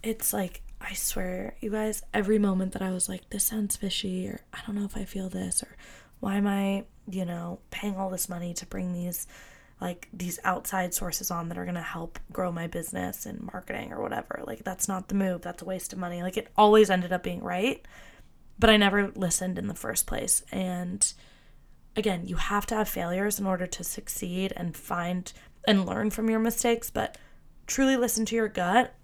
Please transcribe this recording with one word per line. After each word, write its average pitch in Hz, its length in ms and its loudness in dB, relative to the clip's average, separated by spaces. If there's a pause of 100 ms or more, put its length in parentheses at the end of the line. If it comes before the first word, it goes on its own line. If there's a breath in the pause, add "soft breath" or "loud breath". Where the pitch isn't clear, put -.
It's 226 280 -2
like, 196 300 -2 (180)
I - 140 -8
swear, 190 640 -4
you 214 120 -4
guys, 214 320 -2 (100)
every 208 240 4
moment 190 360 2
that - 100 -4
I 190 80 0
was 180 180 -2
like, 185 220 -8
"This 202 140 0
sounds 214 300 -2
fishy," 185 520 -2
or, - 140 -6 (120)
"I - 120 -12
don't 208 100 -4
know 202 100 -2
if 196 100 -8
I 196 100 -4
feel 190 220 -6
this," 185 360 -2
or, - 120 -18 (440 loud breath)
"Why 196 160 0
am 202 100 4
I, 196 400 2 (240)
you 185 160 -2
know, 170 340 -6 (120)
paying 202 260 -4
all 190 140 -2
this - 180 -4
money 175 240 -6
to 175 140 -8
bring 185 260 -4
these, 175 320 -4 (560 loud breath)
like, 180 320 -6
these 180 300 -6
outside 180 500 -2
sources - 380 -4
on 170 180 -4
that 175 80 -6
are 180 80 -6
gonna 175 160 -4
help 165 380 -8 (120)
grow 185 200 -2
my 170 160 -4
business 175 580 -6
and - 160 -10 (100)
marketing - 400 -8
or - 100 -6
whatever? - 440 -4
Like, - 180 -10
that's 190 240 -4
not 190 200 -4
the 196 80 -4
move. 185 260 0
That's 175 220 -10
a - 20 -10
waste 185 280 -6
of 185 60 -8
money." 175 220 -6
Like, 185 160 -2
it - 180 -6
always 214 360 10
ended 180 200 2
up 180 120 -2
being 180 200 -4
right, 185 400 -2 (760 loud breath)
but 226 100 10
I 214 80 10
never 202 380 4
listened 185 420 0
in 202 100 -4
the 202 60 -4
first - 320 -2
place. - 460 0
And 180 600 -2 (840 soft breath)
again, 185 320 2
you 180 80 -2
have 202 320 2
to 226 80 0
have 214 120 4
failures 190 520 0
in 196 80 0
order 185 180 2
to 175 180 -8
succeed 185 720 -4
and 175 220 -6
find 180 560 -4 (340 loud breath)
and 196 200 6
learn 196 240 0
from 220 180 0
your 220 100 2
mistakes, 233 520 0
but - 260 -2 (480 loud breath)
truly 269 320 4
listen 226 280 2
to 226 100 -2
your 226 120 2
gut. 208 460 4 (100)